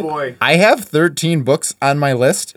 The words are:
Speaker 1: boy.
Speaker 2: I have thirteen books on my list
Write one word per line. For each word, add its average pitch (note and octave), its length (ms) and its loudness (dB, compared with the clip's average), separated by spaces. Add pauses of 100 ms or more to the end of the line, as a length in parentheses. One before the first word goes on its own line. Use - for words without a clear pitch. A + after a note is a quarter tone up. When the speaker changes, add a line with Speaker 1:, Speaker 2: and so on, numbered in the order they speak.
Speaker 1:
boy. D3 400 -8
Speaker 2:
I C#3 140 4
have G#3+ 280 4
thirteen D#3+ 600 0
books C#3 360 -2
on C#3 180 0
my C#3+ 140 0
list B2+ 440 0